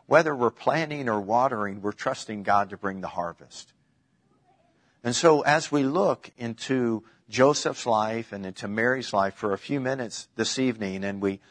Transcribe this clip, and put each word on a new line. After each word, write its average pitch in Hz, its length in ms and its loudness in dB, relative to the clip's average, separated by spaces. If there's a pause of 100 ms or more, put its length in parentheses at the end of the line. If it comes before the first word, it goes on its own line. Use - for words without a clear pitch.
whether 151 300 4
we're 120 140 2
planting 147 580 -2
or 107 120 0
watering, 104 640 -2
we're 104 120 -4
trusting 110 500 -8
God 101 260 2
to 98 80 -14
bring 95 220 -6
the 90 80 -8
harvest. - 640 -10 (1300)
And 120 120 -2
so 156 260 6
as 151 300 2
we 147 120 4
look 151 540 0
into 117 680 -2 (260)
Joseph's 139 560 2
life 110 480 0
and 98 120 -8
into 95 220 -10
Mary's 117 460 -2
life 98 220 0
for 101 180 -2
a 98 40 0
few 143 220 -6
minutes 127 560 -6
this 113 240 -2
evening, 104 460 -2
and 98 160 -6
we, 98 180 0 (120)